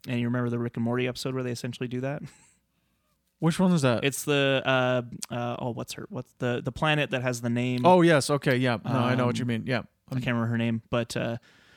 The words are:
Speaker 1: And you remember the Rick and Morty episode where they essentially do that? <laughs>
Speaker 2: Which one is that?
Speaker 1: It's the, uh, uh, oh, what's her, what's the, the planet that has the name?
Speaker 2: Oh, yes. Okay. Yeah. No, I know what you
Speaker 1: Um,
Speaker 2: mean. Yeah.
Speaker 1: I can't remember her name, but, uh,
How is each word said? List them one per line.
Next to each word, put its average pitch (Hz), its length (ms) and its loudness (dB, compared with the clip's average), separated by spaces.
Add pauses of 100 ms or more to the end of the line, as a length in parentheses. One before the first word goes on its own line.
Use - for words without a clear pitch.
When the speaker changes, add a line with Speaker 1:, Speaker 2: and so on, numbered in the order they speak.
Speaker 1:
And 123 120 -2
you 120 60 0
remember 120 220 0
the 120 100 -2
Rick 120 180 -4
and 120 80 -2
Morty 123 240 0
episode 131 260 -6
where 131 80 -4
they 123 80 -4
essentially 120 380 -6
do 123 140 -6
that? 139 240 -6
<laughs> - 1120 -20
Speaker 2:
Which 165 180 2
one 185 140 4
is 160 100 4
that? 123 220 4
Speaker 1:
It's - 200 -2
the, 139 400 2
uh, 127 380 2 (320)
uh, 120 240 -4
oh, 127 120 -4
what's 120 240 -8
her, 110 140 -14
what's - 300 -10
the, 123 260 -2
the 131 80 -4
planet 151 380 0
that 131 120 -2
has 123 200 -2
the 120 80 -2
name? 123 340 0
Speaker 2:
Oh, 180 160 8
yes. 165 300 6
Okay. 139 260 2
Yeah. 127 280 2
No, - 80 -4
I 127 240 2
know 127 100 2
what 117 120 0
you 123 40 -2
Speaker 1:
Um, 123 60 -2
Speaker 2:
mean. 113 180 -2
Yeah. 120 160 -2 (280)
Speaker 1:
I 135 40 -6
can't 123 140 -4
remember 117 180 0
her 117 120 0
name, 117 320 0
but, 120 260 -2
uh, 120 200 -4 (400)